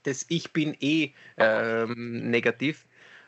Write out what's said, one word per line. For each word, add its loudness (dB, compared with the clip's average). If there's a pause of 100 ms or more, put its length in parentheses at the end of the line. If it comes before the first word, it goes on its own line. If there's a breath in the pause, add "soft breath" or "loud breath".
dass -4
ich -2
bin 0
eh, 0 (260 loud breath)
ähm, 0
negativ 0 (420 loud breath)